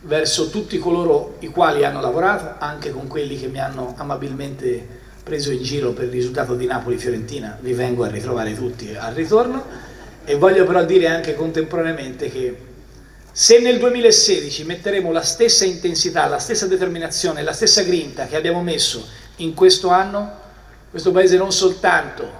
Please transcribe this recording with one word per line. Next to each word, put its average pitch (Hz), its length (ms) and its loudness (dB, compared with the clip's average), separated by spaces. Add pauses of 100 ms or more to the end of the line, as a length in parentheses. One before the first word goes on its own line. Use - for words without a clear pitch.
verso 156 440 0
tutti 208 280 -6
coloro 165 600 0
i 160 80 -12
quali 151 360 2
hanno - 160 -2
lavorato, 165 580 -2
anche 147 340 -8
con 131 160 -10
quelli 139 300 -6
che 131 100 -8
mi 131 120 -10
hanno 131 360 -8
amabilmente 135 1080 -8 (180)
preso 143 280 -6
in 127 120 -2
giro 123 300 -2
per 120 120 -4
il 123 60 -4
risultato 123 440 -2
di 123 120 -4
Napoli-Fiorentina, 120 960 -6
vi 123 120 -4
vengo 120 320 -2
a 104 40 -2
ritrovare 107 460 -4
tutti 113 400 -8
al 113 200 -8
ritorno, 214 500 0 (600)
e 143 120 0
voglio 185 280 6
però 170 200 4
dire 165 240 4
anche 160 260 -2
contemporaneamente 156 960 -4
che 127 260 -6 (760)
se 233 260 8
nel 240 200 4
duemilasedici 208 840 2
metteremo 175 460 -2
la 165 120 0
stessa 214 420 4
intensità, 170 600 0
la 143 120 -2
stessa 202 280 -2
determinazione, 170 760 -2
la 160 100 -2
stessa 208 300 2
grinta 151 440 -2
che 151 100 -6
abbiamo 175 260 0
messo 139 440 -4 (300)
in 160 180 -6
questo 185 340 6
anno, 202 560 0 (460)
questo 175 200 0
Paese 185 260 6
non 190 160 2
soltanto 180 720 0 (140)